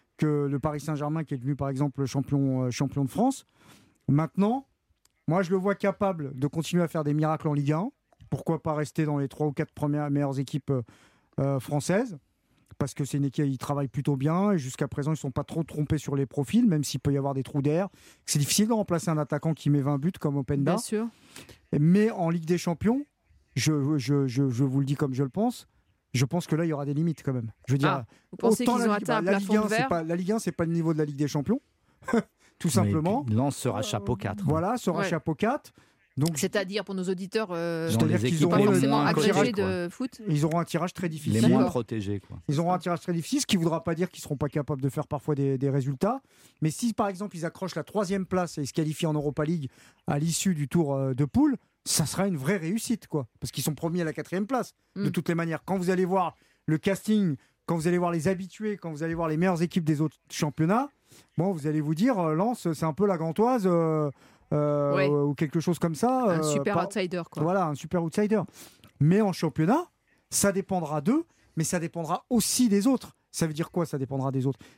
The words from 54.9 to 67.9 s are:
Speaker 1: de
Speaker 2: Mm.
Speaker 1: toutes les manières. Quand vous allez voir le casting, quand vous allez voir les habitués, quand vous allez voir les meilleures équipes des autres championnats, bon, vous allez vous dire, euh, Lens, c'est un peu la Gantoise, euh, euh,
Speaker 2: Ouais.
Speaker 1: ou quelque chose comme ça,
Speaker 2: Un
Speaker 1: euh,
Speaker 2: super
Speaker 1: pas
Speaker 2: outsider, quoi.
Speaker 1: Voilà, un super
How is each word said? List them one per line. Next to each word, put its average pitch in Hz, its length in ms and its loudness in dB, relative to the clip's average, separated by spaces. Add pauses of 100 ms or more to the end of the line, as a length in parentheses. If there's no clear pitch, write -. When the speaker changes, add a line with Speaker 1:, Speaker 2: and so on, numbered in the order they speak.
Speaker 1:
de 165 120 -2
Speaker 2:
Mm. - 40 0
Speaker 1:
toutes - 160 -2
les 170 80 0
manières. 165 280 -2
Quand 190 140 -2
vous 175 100 0
allez 185 160 2
voir 180 300 0 (320)
le 156 100 2
casting, 196 600 2 (280)
quand 170 120 -2
vous 156 120 -2
allez 180 100 4
voir 175 120 0
les 170 180 0
habitués, 190 480 -4
quand 170 140 -10
vous 151 140 -6
allez 165 100 -4
voir 165 140 -2
les 156 100 0
meilleures 175 240 2
équipes 175 220 0
des 151 180 2
autres 156 140 -2 (120)
championnats, 175 640 0 (480)
bon, 190 140 0
vous 151 140 -6
allez 156 140 0
vous 151 140 0
dire, 214 240 2
euh, 160 160 2
Lens, 196 400 0
c'est 165 100 -4
un 160 80 0
peu 202 140 0
la 190 100 2
Gantoise, 202 480 0
euh, 160 460 2 (420)
euh, 147 440 2
Speaker 2:
Ouais. 143 120 4
Speaker 1:
ou 147 260 2
quelque 160 260 -2
chose 170 180 0
comme 170 160 0
ça, 254 300 2
Speaker 2:
Un 170 160 2
Speaker 1:
euh, - 20 0
Speaker 2:
super 147 320 0
Speaker 1:
pas 175 100 0
Speaker 2:
outsider, 185 460 -4
quoi. - 140 -8
Speaker 1:
Voilà, 180 240 2
un 147 80 -2
super 170 260 -2